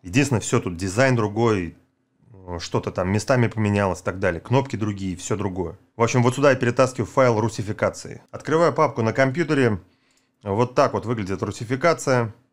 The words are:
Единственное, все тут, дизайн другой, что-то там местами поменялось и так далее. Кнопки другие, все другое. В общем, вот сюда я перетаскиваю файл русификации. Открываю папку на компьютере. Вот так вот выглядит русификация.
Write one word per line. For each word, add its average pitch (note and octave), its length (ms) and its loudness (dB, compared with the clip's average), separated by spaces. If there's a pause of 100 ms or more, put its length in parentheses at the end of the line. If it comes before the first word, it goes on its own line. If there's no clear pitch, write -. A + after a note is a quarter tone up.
Единственное, A#2 380 2
все - 180 0
тут, F2+ 180 -4
дизайн G#2+ 380 2
другой, G#2 600 0 (800)
что-то G#2 340 -4
там F#2 180 -2
местами A2+ 380 2
поменялось G2+ 540 0
и - 20 -20
так F#2+ 160 -6
далее. F2 220 -2
Кнопки C3 340 0
другие, G2 400 -4
все G#2 220 -6
другое. F#2 400 -6 (180)
В A2+ 60 -2
общем, A#2 220 4
вот B2 120 2
сюда C#3 140 4
я C3 60 6
перетаскиваю B2 500 0
файл B2 340 2
русификации. A2 920 -4
Открываю D#3 420 0
папку B2+ 300 0
на A2 100 2
компьютере. C3+ 680 2 (640)
Вот A#2 320 -2
так C#3 200 2
вот G2 120 -4
выглядит G2+ 380 -4
русификация. B2 920 -2 (200)